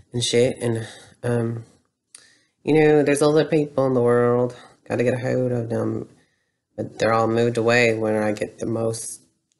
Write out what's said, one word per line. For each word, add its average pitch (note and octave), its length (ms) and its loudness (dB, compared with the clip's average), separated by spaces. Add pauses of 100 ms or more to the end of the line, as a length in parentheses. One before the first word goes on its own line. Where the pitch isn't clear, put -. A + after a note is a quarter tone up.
(140)
and A#2+ 100 -2
shit. A#2+ 360 2
And, A2+ 280 -4 (340)
um, A#2 440 -4 (1000)
you C#3+ 100 0
know, D3+ 300 6
there's C#3+ 180 2
other D3+ 240 4
people D3 420 0
in C3 60 0
the B2 80 2
world, A#2+ 540 2 (320)
gotta A#2+ 160 -2
get B2 120 0
a B2 40 -8
hold B2+ 320 -2
of A#2 180 -4
them, A2+ 380 -4 (680)
but - 200 -10
they're A2 160 0
all A2+ 140 2
moved A#2 300 0
away A#2 360 4
when A2 220 -2
I G#2+ 160 0
get - 280 -8
the - 60 -8
most A2+ 540 -6 (400)